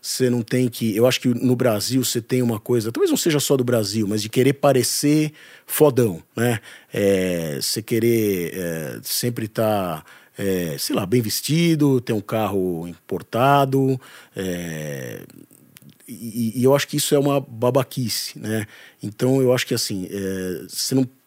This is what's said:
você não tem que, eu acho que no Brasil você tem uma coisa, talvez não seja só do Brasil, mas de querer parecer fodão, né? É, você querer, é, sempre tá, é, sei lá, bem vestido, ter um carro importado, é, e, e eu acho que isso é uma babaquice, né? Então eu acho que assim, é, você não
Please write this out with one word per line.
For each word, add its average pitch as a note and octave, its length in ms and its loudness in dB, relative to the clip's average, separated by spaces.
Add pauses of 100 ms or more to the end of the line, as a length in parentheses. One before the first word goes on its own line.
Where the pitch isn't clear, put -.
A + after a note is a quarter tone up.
você B2+ 300 0
não A#2+ 100 0
tem B2+ 260 0
que, A2+ 280 -2
eu A2+ 100 4
acho B2+ 160 2
que C3 60 0
no B2 280 2
Brasil A#2+ 480 0
você A#2+ 160 -2
tem B2+ 220 -2
uma A#2 180 0
coisa, A#2 320 -2
talvez E4+ 200 0
não C#4 60 0
seja D3+ 220 2
só C#3+ 160 2
do B2+ 80 2
Brasil, A2 440 0
mas G#2 160 -2
de G#2+ 60 -8
querer C3 240 4
parecer C#3+ 800 2 (360)
fodão, A#2+ 560 4 (120)
né? A2+ 240 0 (320)
É, F#2 720 0
você - 220 -4
querer, A2 720 0
é, E2 480 -6
sempre A#2 440 -4
tá, G2 560 -2 (320)
é, F#2 440 -2
sei - 160 -4
lá, G#2+ 100 -2
bem A#2+ 160 2
vestido, D3 800 0
ter A#2 120 -4
um G#2 80 -2
carro F#2 680 -2
importado, C3+ 1120 0 (340)
é, D#2 840 -8 (840)
e, A2+ 520 -6
e B2 40 2
eu C3 120 6
acho C#3 120 0
que D3 100 -4
isso - 160 0
é D3 60 6
uma C#3 200 2
babaquice, B2 1000 -2
né? G#2+ 260 -4 (380)
Então B2+ 360 0
eu B2+ 140 4
acho B2+ 140 0
que B2 80 -2
assim, G2 340 -4
é, F#2+ 580 -6
você - 280 -4
não C3 120 4 (200)